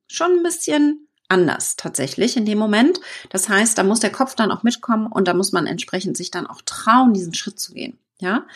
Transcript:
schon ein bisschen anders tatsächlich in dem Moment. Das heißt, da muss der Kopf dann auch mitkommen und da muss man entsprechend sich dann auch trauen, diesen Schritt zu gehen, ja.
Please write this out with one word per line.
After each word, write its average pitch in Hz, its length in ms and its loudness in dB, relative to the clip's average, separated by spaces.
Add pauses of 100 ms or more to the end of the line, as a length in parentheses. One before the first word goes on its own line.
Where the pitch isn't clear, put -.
schon 359 300 0
ein 339 60 0
bisschen 302 640 0 (200)
anders - 480 0
tatsächlich 170 600 -4
in 220 80 0
dem 208 140 0
Moment. 220 420 4 (300)
Das 190 180 -2
heißt, 208 300 2
da 190 40 2
muss 214 180 2
der 202 120 0
Kopf 262 220 -2
dann 214 180 0
auch 196 100 -4
mitkommen 220 440 0
und 202 200 0
da 180 60 0
muss 196 200 0
man 170 140 0
entsprechend 185 520 -6
sich 175 120 -10
dann 175 160 -8
auch - 200 -18
trauen, 240 480 4
diesen 175 180 -4
Schritt - 260 -8
zu - 140 -10
gehen, - 260 -14 (220)
ja. 190 360 -2